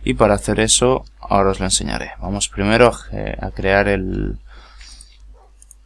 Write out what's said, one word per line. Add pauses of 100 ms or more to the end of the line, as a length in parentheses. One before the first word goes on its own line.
y
para
hacer
eso (140)
ahora
os
lo
enseñaré.
Vamos
primero
a
ge-,
a
crear
el, (1500)